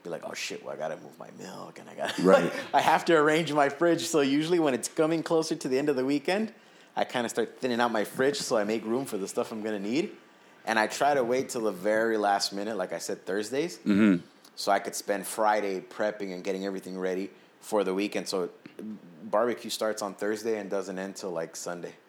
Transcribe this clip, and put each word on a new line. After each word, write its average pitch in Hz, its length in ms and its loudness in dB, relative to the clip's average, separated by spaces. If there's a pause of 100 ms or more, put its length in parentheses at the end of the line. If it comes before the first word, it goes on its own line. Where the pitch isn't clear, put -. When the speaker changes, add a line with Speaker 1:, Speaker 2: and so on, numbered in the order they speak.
Speaker 1:
be 87 60 -12
like, 80 160 -8
"Oh, 80 80 -10
shit, - 320 -10
well, 67 80 -8
I 71 40 -10
gotta 78 200 -6
move 76 200 -18
my - 120 -16 (100)
milk 92 400 -14
and - 100 -18
I - 60 -18
gotta," - 260 -4
<laughs> 87 60 6
Speaker 2:
Right. 92 160 8
Speaker 1:
like, 85 100 0 (200)
I 139 80 6
have 160 240 4
to 170 100 6
arrange 151 380 4
my 143 160 6
fridge. 165 360 4
So 160 140 2
usually 151 400 4
when 151 140 4
it's 113 160 -2
coming 160 340 2
closer 160 320 2
to 156 140 -8
the 131 100 2
end 147 80 0
of 147 80 2
the 127 80 0
weekend, 180 480 0 (460)
I 101 80 2
kinda 120 240 -2
start - 320 -2
thinning 123 180 0
out 120 140 4
my 110 100 2
fridge 135 380 0
so 123 160 0
I 104 80 2
make 107 200 -2
room 123 200 -2
for 107 120 -6
the 95 120 -4
stuff 120 240 -4
I'm 110 100 -8
gonna 107 160 -4
need. 127 320 -2 (540)
And 113 120 0
I 107 100 2
try 147 260 2
to 139 100 2
wait 127 260 0
till 123 120 -4
the 107 100 0
very 107 460 0
last 101 340 2
minute, 104 240 -6
like 92 160 -4
I 85 80 -6
said, - 260 -8
Thursdays, 117 520 -4
Speaker 2:
Mm-hmm. 101 400 4 (400)
Speaker 1:
so - 160 0
I 98 60 4
could - 140 -8
spend 98 320 -4
Friday 107 540 0
prepping 101 540 -4
and 90 100 -10
getting 95 220 -4
everything 92 340 -8
ready 92 300 -2 (320)
for 101 240 0
the 92 80 -2
weekend. 101 340 -2
So 90 220 -2 (760)
barbecue 110 460 -2
starts 110 320 -4
on 98 140 -6
Thursday 110 440 -2
and 98 100 -8
doesn't 95 300 -4
end 95 160 -8
till, 95 160 -8
like, 82 240 -6
Sunday. 85 380 -10 (160)